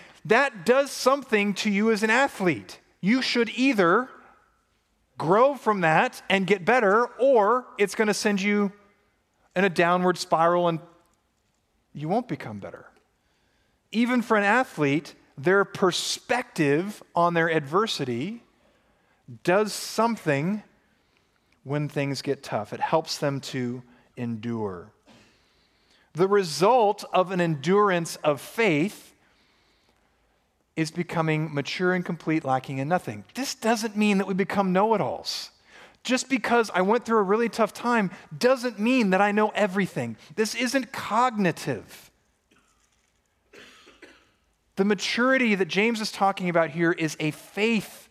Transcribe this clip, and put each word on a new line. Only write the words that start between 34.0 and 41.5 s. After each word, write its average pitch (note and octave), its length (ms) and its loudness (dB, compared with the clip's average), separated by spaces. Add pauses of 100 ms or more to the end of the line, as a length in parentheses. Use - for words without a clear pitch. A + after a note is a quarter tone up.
that G3 80 0
we G3 80 -4
become F#3+ 380 0
know-it-alls. G3 800 -2 (520)
Just - 260 -2
because A#3 460 0
I F3+ 80 2
went G#3 240 0
through A3+ 120 2
a G#3+ 40 4
really G#3+ 260 0
tough G#3+ 240 0
time A#3 380 0 (260)
doesn't A#3+ 420 0
mean A3+ 320 2
that F#3 100 2
I G3+ 120 2
know G#3 220 2
everything. F3+ 600 -2 (180)
This G#3+ 200 -2
isn't B3 380 -4
cognitive. G3 1200 -2 (2750)